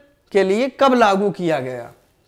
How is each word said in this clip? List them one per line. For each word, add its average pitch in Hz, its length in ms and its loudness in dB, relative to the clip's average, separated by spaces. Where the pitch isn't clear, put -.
के 196 120 2
लिए 214 240 0
कब 269 140 4
लागू 208 360 2
किया 165 300 -4
गया, 127 300 -10